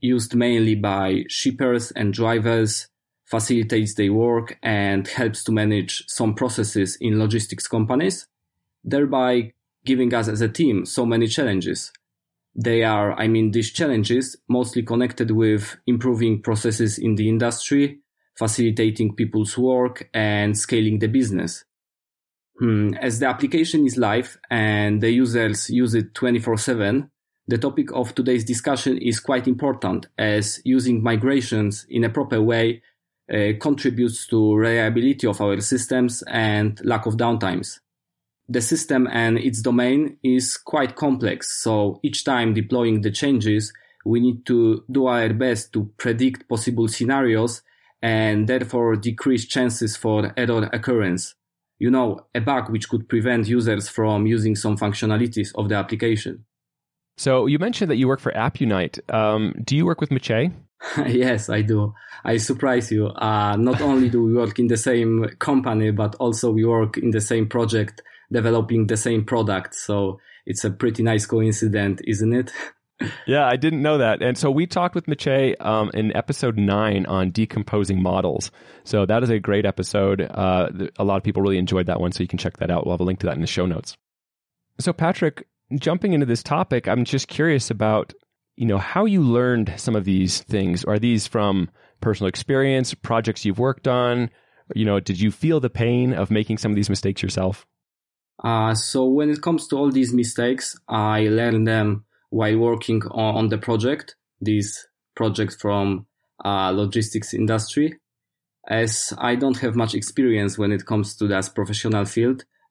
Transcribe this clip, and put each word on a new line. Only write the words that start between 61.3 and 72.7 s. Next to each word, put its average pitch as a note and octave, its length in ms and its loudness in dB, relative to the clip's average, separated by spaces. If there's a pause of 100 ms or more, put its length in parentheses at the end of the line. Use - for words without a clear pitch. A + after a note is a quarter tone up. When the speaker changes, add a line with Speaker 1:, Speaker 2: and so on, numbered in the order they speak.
Speaker 1:
I G#2+ 140 0
do. G#2+ 320 0 (300)
I A2+ 140 0
surprise B2 520 -2
you. G#2 160 0
Uh, G#2 500 0
not B2 240 2
only C3 300 4
do A#2 140 2
we A2+ 100 2
work A#2 240 0
in B2 80 2
the A#2 100 2
same A2+ 500 2 (120)
company, A#2 540 2
but G#2 240 -2
also A#2 340 0
we A2 160 2
work A2+ 320 2
in A#2+ 140 2
the A2 80 0
same A2 280 0
project A2 540 -2 (300)
developing A2+ 540 2
the A2 100 0
same A2 280 0
product. G#2 500 -2
So G2+ 440 -2 (280)
it's - 180 -6
a A2+ 60 0
pretty A2+ 320 -2
nice A2 240 2
coincidence, G#2+ 760 0
isn't G#2+ 280 0
it? B2 240 -2
<laughs> - 60 -10 (640)